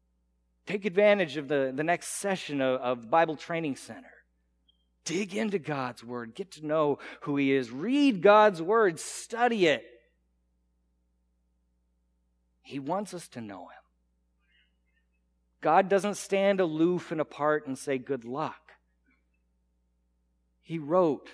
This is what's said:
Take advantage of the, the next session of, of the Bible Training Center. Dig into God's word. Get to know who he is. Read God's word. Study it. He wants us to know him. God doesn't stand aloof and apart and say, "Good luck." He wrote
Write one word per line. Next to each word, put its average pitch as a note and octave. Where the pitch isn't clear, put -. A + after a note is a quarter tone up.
Take F#3+
advantage F#3+
of C#3+
the, C3+
the D3+
next -
session F3
of, C3
of B2
the A2+
Bible D#3+
Training E3
Center. -
Dig F#3
into G#3+
God's C3+
word. A#2
Get F#3+
to D#3
know D3+
who C#3+
he C3+
is. B2+
Read A3+
God's G#3
word. F#3+
Study A3+
it. B2+
He C3+
wants F3+
us E3+
to -
know G2
him. -
God F3
doesn't G3
stand G3
aloof E3
and D#3+
apart D3+
and C3
say, C3+
"Good B2+
luck." C3
He D#3+
wrote D#3